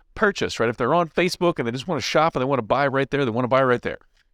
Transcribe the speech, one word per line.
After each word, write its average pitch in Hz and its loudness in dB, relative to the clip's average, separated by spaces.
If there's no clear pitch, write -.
purchased, 196 -2
right? 113 2
If 117 -2
they're 131 0
on 170 0
Facebook 175 -2
and 127 -4
they 113 -2
just 131 -8
wanna 160 -4
shop 160 0
and 139 -2
they 127 0
wanna 135 0
buy 127 2
right 135 0
there, 143 0
they 120 0
wanna 120 0
buy 131 4
right 123 2
there. - -6